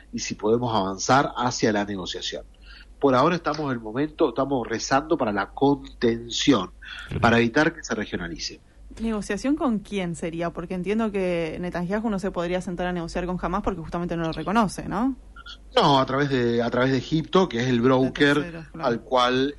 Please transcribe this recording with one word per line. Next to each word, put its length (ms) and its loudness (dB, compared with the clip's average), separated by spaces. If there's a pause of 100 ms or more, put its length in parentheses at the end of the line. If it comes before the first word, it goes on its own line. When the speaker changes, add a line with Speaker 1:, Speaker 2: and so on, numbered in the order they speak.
(120)
Speaker 1:
y 60 -6
si 160 -8
podemos 400 0
avanzar 600 2
hacia 360 0
la 120 0
negociación. 580 -8 (580)
Por 140 4
ahora 220 4
estamos 300 -2
en 60 -2
el 80 -4
momento, 500 0
estamos 360 -2
rezando 520 0
para 140 0
la 180 -2
contención, 1200 0 (380)
Speaker 2:
Claro. 120 -6
Speaker 1:
para 180 6
evitar 360 2
que 80 -16
se 120 -6
regionalice. 640 -8 (400)
Speaker 3:
¿Negociación 560 -2
con 240 0
quién 340 -4
sería? 360 -4
Porque 240 -8
entiendo 380 -2
que 480 -2
Netanyahu 480 -4
no 100 -2
se 120 -4
podría 320 -2
sentar 240 -4
a 60 -2
negociar 340 -4
con 140 -4
Hamas 220 -2
porque 180 -4
justamente 360 -4
no 80 -2
lo 80 -2
reconoce, 560 0
¿no? 280 -2 (600)
Speaker 1:
No, 240 6
a 60 2
través 240 0
de, 320 2
a 80 -2
través 220 2
de 60 2
Egipto, 500 2
que 120 -2
es 80 0
el 120 4
broker 560 4
Speaker 3:
De 60 2
terceros, 260 -12
claro. 200 -4
Speaker 1:
al 140 0
cual, 560 2